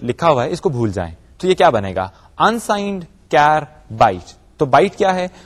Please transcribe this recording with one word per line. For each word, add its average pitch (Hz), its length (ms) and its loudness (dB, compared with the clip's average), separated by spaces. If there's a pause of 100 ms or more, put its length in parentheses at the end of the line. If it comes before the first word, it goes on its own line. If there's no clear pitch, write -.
لکھا 123 280 0
ہوا 120 140 2
ہے، 156 60 -4
اس 180 100 -8
کو - 80 -2
بھول 120 240 -2
جائیں۔ 85 220 -6 (240)
تو 180 100 -4
یہ 185 60 4
کیا 180 160 4
بنے 98 240 -2
گا؟ 92 140 -4 (340)
Unsigned 202 580 -2 (360)
char 151 260 4 (400)
byte۔ 95 300 0 (240)
تو 151 100 0
بائٹ 147 300 2
کیا 190 180 0
ہے؟ 180 140 -4 (180)